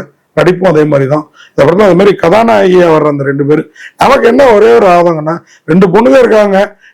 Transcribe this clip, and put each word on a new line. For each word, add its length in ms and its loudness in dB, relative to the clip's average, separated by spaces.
நடிப்பும் 340 -2
அதே 140 0
மாதிரி 240 -2
தான். 160 -4
இந்த 160 -6
படத்துல 240 0
அது 100 2
மாதிரி 200 2
கதாநாயகியா 720 0
வர்ற 200 0
அந்த 160 -4
ரெண்டு 200 -4
பேரு. 180 -2
நமக்கு 300 0
என்ன 140 0
ஒரே 220 2
ஒரு 140 2
ஆதங்கம்னா, 460 -2
ரெண்டு 200 2
பொண்ணுங்க 300 2
இருக்காங்க, 400 0